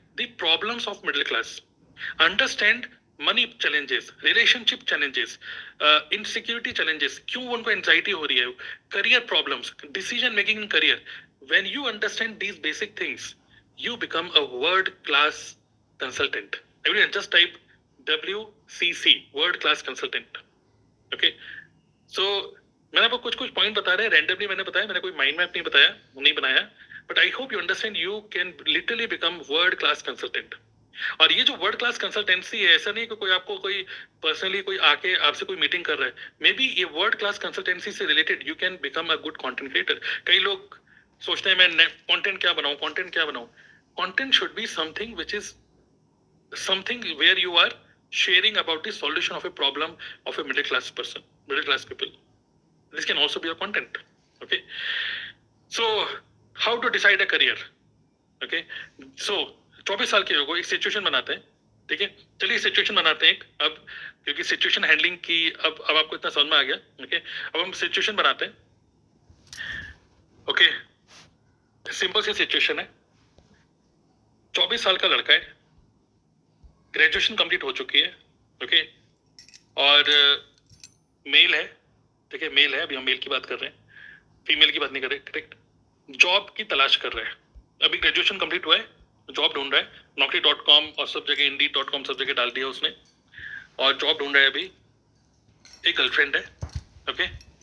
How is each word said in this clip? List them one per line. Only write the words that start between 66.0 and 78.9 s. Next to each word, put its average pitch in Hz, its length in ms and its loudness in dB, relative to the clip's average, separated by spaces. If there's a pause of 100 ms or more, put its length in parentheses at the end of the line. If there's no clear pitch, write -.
इतना 165 140 -6
समझ 147 160 2
में 151 120 4
आ 139 40 8
गया, 135 140 0
ओके? - 400 -8
अब - 440 -6
हम 175 120 -2
सिचुएशन 208 440 -2
बनाते 160 300 2
हैं, - 120 -16 (1900)
ओके? 170 180 4 (1300)
सिंपल - 280 0
सी 208 120 -2
सिचुएशन - 460 0
है, - 100 -10 (1700)
चौबीस 202 280 0
साल 185 140 4
का 190 100 0
लड़का 143 260 4
है, - 240 0 (1400)
ग्रेजुएशन 190 420 2
कंप्लीट 165 280 0
हो 139 80 -4
चुकी 135 280 0
है, 170 180 -2 (460)
ओके? 160 180 2 (960)